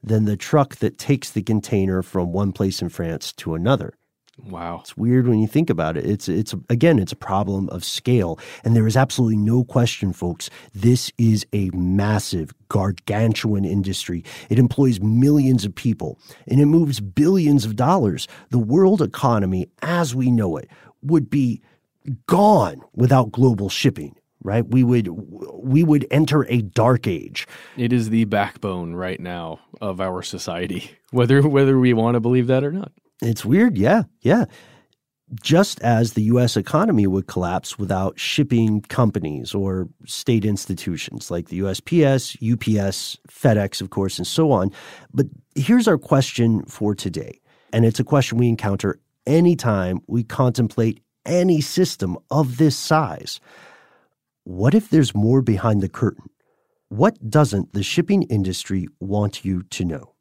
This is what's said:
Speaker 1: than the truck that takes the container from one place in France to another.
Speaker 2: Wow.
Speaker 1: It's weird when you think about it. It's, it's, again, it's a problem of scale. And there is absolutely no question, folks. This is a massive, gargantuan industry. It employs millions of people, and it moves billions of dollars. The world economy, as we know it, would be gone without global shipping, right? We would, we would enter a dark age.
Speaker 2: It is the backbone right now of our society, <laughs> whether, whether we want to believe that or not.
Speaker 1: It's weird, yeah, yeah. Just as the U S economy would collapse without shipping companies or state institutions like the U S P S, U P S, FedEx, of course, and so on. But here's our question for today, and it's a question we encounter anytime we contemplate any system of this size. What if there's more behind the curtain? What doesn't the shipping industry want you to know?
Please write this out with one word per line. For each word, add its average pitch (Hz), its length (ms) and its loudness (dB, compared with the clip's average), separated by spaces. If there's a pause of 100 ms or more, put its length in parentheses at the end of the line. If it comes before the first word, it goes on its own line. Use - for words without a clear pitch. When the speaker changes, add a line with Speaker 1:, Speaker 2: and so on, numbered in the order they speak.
Speaker 1:
than 110 240 2
the 104 100 -2
truck - 400 0
that - 220 -4
takes - 320 -4
the 107 120 -4
container 95 600 0
from 90 280 -4
one 98 220 -2
place 98 300 -2
in 87 80 -6
France 82 420 -8
to - 220 -8
another. 98 400 -2 (520)
Speaker 2:
Wow. 87 340 -12
Speaker 1:
It's - 160 -20
weird 123 320 2
when 113 100 4
you 110 80 2
think 160 240 0
about 80 260 -2
it. 71 80 -6
It's, 104 240 -4
it's, 98 260 -2 (140)
again, 135 300 4
it's 92 140 -2
a - 40 -14
problem 98 540 -4
of 90 140 -10
scale. 98 540 -2 (260)
And 113 120 2
there 110 100 4
is 110 100 0
absolutely 123 400 2
no 113 280 2
question, 113 480 -2
folks. - 380 -8 (240)
This 113 420 2
is 110 380 2
a 98 160 -2
massive, 92 800 -2 (160)
gargantuan 104 960 -2
industry. 92 600 -4 (260)
It 110 80 2
employs 135 420 2
millions 127 640 2
of 101 100 -6
people, - 440 -6 (280)
and 131 140 2
it 143 60 6
moves 147 340 2
billions 147 640 2
of 107 120 -6
dollars. 123 500 0 (240)
The 123 80 2
world 175 420 4
economy, 98 680 0 (120)
as 160 340 -2
we 127 160 0
know 104 260 0
it, - 120 -12 (340)
would 147 280 0
be 131 320 -2 (640)
gone 175 560 2 (120)
without 123 380 4
global 117 360 2
shipping, - 480 -2 (260)
right? 110 240 -2
We 127 160 4
would, 120 260 2
we 104 760 -2
would 151 260 2
enter 147 380 2
a 120 140 0
dark 110 440 2
age. - 400 -6 (300)
Speaker 2:
It 120 160 0
is 117 160 2
the 113 160 2
backbone 98 680 -4
right 92 260 -8
now 85 400 -10 (200)
of 95 200 -6
our 92 220 -4
society, 87 680 -8 (120)
<laughs> - 80 -20
whether, 127 360 4
whether 139 320 4
we 127 140 4
want 117 220 2
to 120 60 2
believe 120 260 2
that 131 180 0
or 143 80 -4
not. 190 200 -10 (320)
Speaker 1:
It's 117 200 -2
weird, 180 340 2
yeah, 160 240 4 (200)
yeah. 190 240 2 (920)
Just 170 400 2
as 117 340 2
the 110 80 0
U 117 180 4
S 123 160 2
economy 151 500 2
would 95 220 -2
collapse 90 500 -6
without 95 400 -4
shipping 113 640 0
companies 87 720 -4
or 95 340 -4 (160)
state 113 400 -2
institutions - 840 -6
like 87 180 -8
the 85 80 -14
U 98 120 -4
S 95 100 -6
P 170 260 2
S, 135 380 0
U 117 140 0
P 110 240 0
S, - 360 -6 (140)
FedEx, 107 500 0
of 95 100 -10
course, 98 280 -4
and 90 80 -6
so 160 240 0
on. 98 220 2 (420)
But - 120 0 (280)
here's 226 320 2
our 175 120 4
question 117 640 0
for 104 320 -4
today, 78 440 -10 (320)
and 113 120 4
it's 113 160 2
a 127 40 0
question 131 340 0
we 123 100 2
encounter 101 500 -2 (260)
anytime 123 840 2
we 117 160 -2
contemplate 113 760 0 (260)
any 180 360 2
system - 580 -2 (140)
of 131 240 0
this 147 200 2
size. - 600 -4 (1040)
What 95 320 0
if 214 160 2
there's 147 240 4
more 113 280 4
behind 107 380 0
the 92 80 -2
curtain? - 400 -4 (600)
What 123 420 0
doesn't 120 420 2
the 101 120 -2
shipping 175 400 0
industry 95 640 -4 (100)
want 101 460 -4
you 92 180 -4
to - 220 -8
know? 78 240 -8 (120)